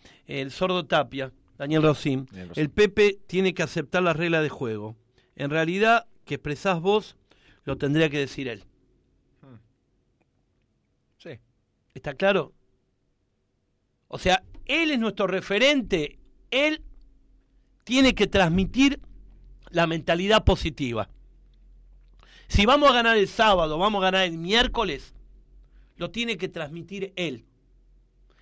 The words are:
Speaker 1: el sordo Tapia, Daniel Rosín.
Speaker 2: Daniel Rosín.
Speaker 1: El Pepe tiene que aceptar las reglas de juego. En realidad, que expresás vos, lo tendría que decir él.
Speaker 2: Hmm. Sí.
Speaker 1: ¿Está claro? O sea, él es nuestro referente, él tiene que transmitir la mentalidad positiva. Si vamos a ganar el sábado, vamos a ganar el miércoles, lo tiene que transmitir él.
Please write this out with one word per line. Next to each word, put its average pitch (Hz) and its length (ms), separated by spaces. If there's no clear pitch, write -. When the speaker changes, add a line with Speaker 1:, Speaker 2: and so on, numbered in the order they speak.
Speaker 1:
el 139 260
sordo 180 340
Tapia, 135 460
Daniel 156 240
Rosín. 139 480
Speaker 2:
Daniel 92 200
Rosín. 113 120
Speaker 1:
El 147 80
Pepe 208 560
tiene 185 260
que 175 120
aceptar 165 380
las 170 140
reglas 165 280
de 147 40
juego. 110 460
En 143 160
realidad, 185 560
que 147 120
expresás 151 440
vos, 196 360
lo 135 120
tendría 147 320
que 147 100
decir 135 300
él. 113 160
Speaker 2:
Hmm. 131 140
Sí. 147 200
Speaker 1:
¿Está 143 200
claro? 196 380
O - 100
sea, 185 240
él 311 260
es 277 80
nuestro 214 280
referente, 196 920
él 302 320
tiene 262 300
que 208 120
transmitir 196 760
la 170 180
mentalidad 175 580
positiva. 131 680
Si 202 160
vamos 285 260
a 240 40
ganar 233 240
el 196 100
sábado, 175 500
vamos 202 220
a 185 60
ganar 185 180
el 165 140
miércoles, 202 760
lo 170 140
tiene 226 280
que 180 100
transmitir 170 680
él. 143 280